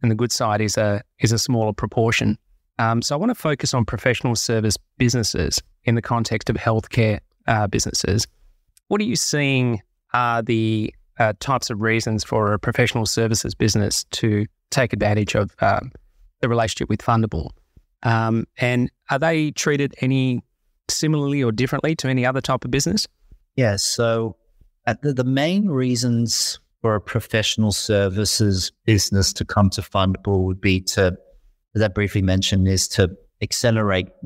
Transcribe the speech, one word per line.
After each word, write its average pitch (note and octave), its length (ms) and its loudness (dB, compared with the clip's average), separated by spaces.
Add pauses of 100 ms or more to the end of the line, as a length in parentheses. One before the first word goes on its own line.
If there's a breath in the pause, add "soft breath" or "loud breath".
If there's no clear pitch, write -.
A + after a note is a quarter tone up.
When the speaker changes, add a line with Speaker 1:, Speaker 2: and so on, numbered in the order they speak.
Speaker 1:
and A#2+ 80 2
the A2 60 2
good A#2+ 160 -2
side G#2+ 280 0
is G#2+ 160 0
a, G#2 260 0 (180)
is G#2+ 100 4
a A2+ 80 2
smaller A2+ 340 0
proportion. A2+ 640 0 (420)
Um, A2+ 220 0
so C3 160 -4
I - 20 -2
wanna A3+ 160 -2
focus - 380 -2
on A#2+ 140 2
professional A#2+ 500 -2
service A2 400 0 (220)
businesses - 640 0 (220)
in A#2 100 2
the A#2 80 0
context A2+ 480 -4
of A2+ 60 0
healthcare, A2 640 0 (260)
uh, G#2+ 200 2
businesses. - 600 -2 (640)
What G#3 120 0
are G#3+ 40 0
you A3 120 -2
seeing C3 640 0 (320)
are A#2+ 300 0
the, A2 520 0 (240)
uh, A2 220 2
types C3 300 -2
of G#2+ 100 -6
reasons A2 420 0
for G#2+ 300 0
a G#2 60 0
professional A#2 480 0
services A2+ 480 -2
business G#2 580 0
to G#2 320 0 (260)
take B2+ 220 0
advantage G#2 420 0
of, G#2 260 0
um, G#2 300 0 (520)
the C3 80 0
relationship A#2 400 -2
with G#2+ 100 -2
Fundable? A2+ 480 0 (540)
Um, A2+ 440 0 (120)
and B2 320 0 (200)
are C#3 80 0
they D#3 340 0
treated C#3+ 480 -2
any C3 440 0 (440)
similarly C#3+ 540 0
or A#2+ 80 2
differently C3+ 460 -2
to C3 120 -4
any C3 180 2
other C3 160 0
type B2+ 220 -2
of B2+ 60 -6
business? E3 380 -2 (480)
Speaker 2:
Yeah, A2 200 2
so, A2+ 600 -2 (500)
uh, A#2+ 160 0
the, C#3+ 120 0
the B2 100 -2
main D#3 440 4
reasons B2 920 0 (220)
for A2 120 2
a G#2 60 0
professional G#2+ 720 0
services G2+ 960 0 (140)
business G2 480 2
to - 140 -6
come G2+ 240 2
to - 100 -6
Fundable F#2+ 640 0
would F#2+ 160 -4
be F#2 220 2
to, F#2 340 0 (580)
as G#2+ 80 2
I A2 60 2
briefly G2+ 340 0
mentioned, F#2+ 460 2
is F#2+ 200 0
to F#2 280 2 (260)
accelerate G#2 680 0 (180)